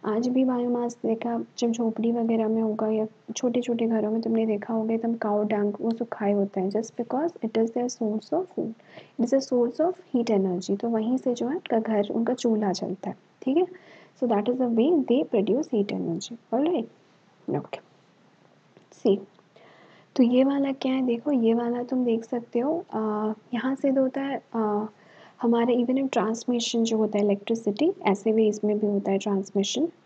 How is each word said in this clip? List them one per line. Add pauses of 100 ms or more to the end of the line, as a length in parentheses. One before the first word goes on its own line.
आज
भी
biomass
देखा, (220)
जब
झोपड़ी
वगैरह
में
होगा
या (300)
छोटे-छोटे
घरों
में
तुमने
देखा
होगा
एकदम (100)
cow
dung
वो
सुखाए
होते
हैं
just
because (100)
it
is
their
source
of
food, (460)
it
is
a
source
of (140)
heat
energy।
तो
वहीं
से
जो
है
उनका
घर,
उनका
चूल्हा
चलता
है, (260)
ठीक
है। (560)
So
that
is
the
way (220)
they (140)
produce
heat
energy, (180)
alright, (720)
okay। (1120)
सी, (960)
तो
ये
वाला
क्या
है,
देखो
ये
वाला
तुम
देख
सकते
हो, (200)
आ, (220)
यहाँ
से
तो
होता
है, (140)
आ, (560)
हमारा
even
if
transmission
जो
होता
है
electricity, (160)
ऐसे
भी
इसमें
भी
होता
है
transmission। (180)